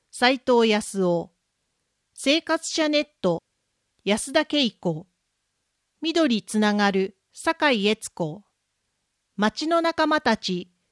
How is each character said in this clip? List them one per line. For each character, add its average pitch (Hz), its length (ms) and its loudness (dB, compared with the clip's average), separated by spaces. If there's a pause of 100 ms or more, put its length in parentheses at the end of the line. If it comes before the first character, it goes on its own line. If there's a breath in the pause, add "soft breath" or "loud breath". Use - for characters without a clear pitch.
(100)
斉 254 280 2
藤 233 300 4
康 208 360 0
夫。 170 260 -2 (840)
生 294 280 0
活 - 280 -4
者 311 180 -2
ネ 294 120 0
ッ 294 80 -4 (120)
ト、 170 220 0 (640)
安 208 280 -2
田 311 80 2
恵 294 300 0
子。 165 360 -6 (920)
緑 311 420 0
つ - 160 -4
な 208 140 2
が 208 180 2
る、 190 260 -2 (160)
酒 320 420 0
井 202 140 0
悦 - 240 -4
子。 170 320 -8 (920)
町 220 320 -2
の 339 120 2
仲 330 260 0
間 302 140 0
た 226 160 0
ち、 185 340 -6 (220)